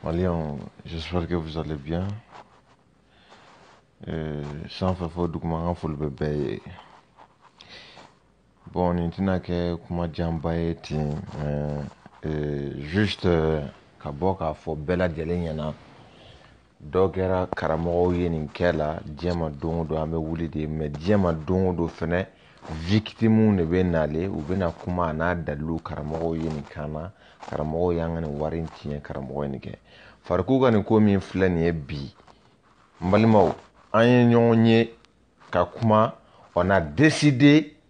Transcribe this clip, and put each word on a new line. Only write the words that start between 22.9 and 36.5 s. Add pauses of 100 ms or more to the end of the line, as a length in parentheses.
de
bɛ
nale,
u
bɛna
kuma
a
n'a
dalilu
karamɔgɔw
ye
nin
kan
na. (380)
Karamɔgɔw
y'an
ka
nin
wari
in
tiɲɛ,
karamɔgɔ
ye
nin
kɛ. (480)
Farikou
ka
nin
ko
min
filɛ
nin
ye
bi, (880)
n
balimaw, (380)
an
ye (100)
ɲɔgɔn
ye (600)
ka
kuma. (400)